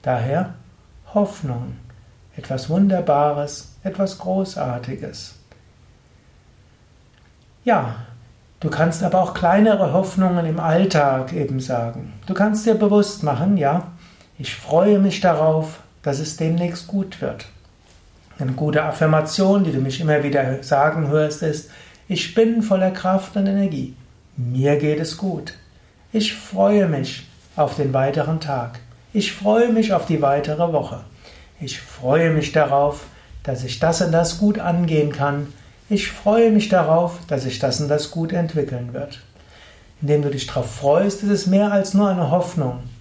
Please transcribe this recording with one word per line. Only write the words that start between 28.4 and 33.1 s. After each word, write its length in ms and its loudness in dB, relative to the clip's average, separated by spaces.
Ich 200 -2
freue 400 2
mich 200 2
auf 140 0
die 160 0
weitere 500 0
Woche. 280 -4
Ich 220 -10
freue 500 0
mich 220 -2
darauf, 540 2